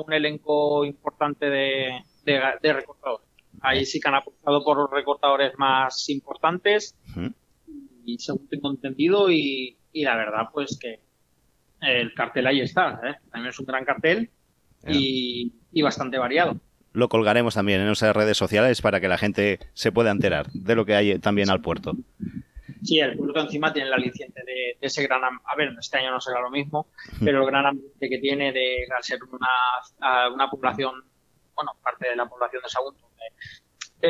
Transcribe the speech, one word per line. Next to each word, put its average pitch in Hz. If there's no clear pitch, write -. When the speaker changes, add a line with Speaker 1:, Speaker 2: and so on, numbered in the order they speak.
Speaker 1:
un 156
elenco 147
importante 147
de, 135
de, 139
de 151
recortadores. 131
Ahí 131
sí 143
que 151
han 139
apostado 143
por 147
los 143
recortadores 139
más 131
importantes 170
Speaker 2:
Ujú. -
Speaker 1:
y 120
según -
tengo 143
entendido 147
y, 139
y 151
la 123
verdad 110
pues 139
que 113
el 123
cartel 123
ahí 135
está, 139
¿eh? 139
También 117
es -
un 135
gran 131
cartel 170
Speaker 2:
Ya. 156
Speaker 1:
y, 127
y 160
bastante 135
variado. 131
Speaker 2:
Lo 117
colgaremos 113
también 101
en 101
nuestras 107
redes 107
sociales 113
para 101
que 92
la 87
gente 101
se -
pueda 110
enterar 92
de 95
lo 113
que 107
hay 101
también 101
al 92
puerto. -
Speaker 1:
Sí, 160
el 135
puerto 143
encima 151
tiene 139
el 131
aliciente 127
de, 127
de 139
ese 143
gran 131
am-, 127
a 143
ver, 143
este 135
año 131
no 127
será 123
lo 123
mismo, 143
Speaker 2:
Hmm. -
Speaker 1:
pero 139
el 131
gran 139
ambiente 135
que 127
tiene 139
de, 127
al 120
ser 127
una, 127
a, 127
una 127
población, 131
bueno, 143
parte 127
de 120
la 120
población 123
de 123
Sagunto, 135
eh, -